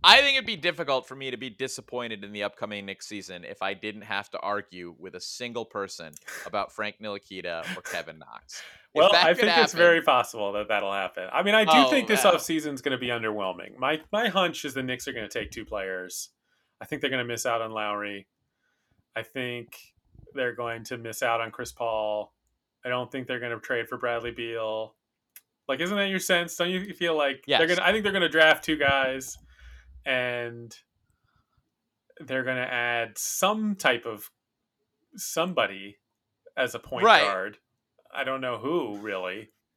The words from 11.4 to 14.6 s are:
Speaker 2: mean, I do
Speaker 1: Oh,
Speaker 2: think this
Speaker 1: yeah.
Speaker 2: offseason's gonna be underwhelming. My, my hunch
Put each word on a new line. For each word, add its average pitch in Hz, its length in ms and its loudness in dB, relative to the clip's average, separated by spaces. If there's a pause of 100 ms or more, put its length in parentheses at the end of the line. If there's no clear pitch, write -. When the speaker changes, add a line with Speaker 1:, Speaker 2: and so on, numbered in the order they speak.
Speaker 2:
mean, 202 120 4
I 220 80 8
do 170 100 6
Speaker 1:
Oh, 156 160 8
Speaker 2:
think 262 200 2
this 196 160 4
Speaker 1:
yeah. 185 60 10
Speaker 2:
offseason's 151 500 0
gonna 131 160 -2
be 123 100 -6
underwhelming. 104 680 -4
My, 147 240 -2 (100)
my 220 160 0
hunch 175 380 0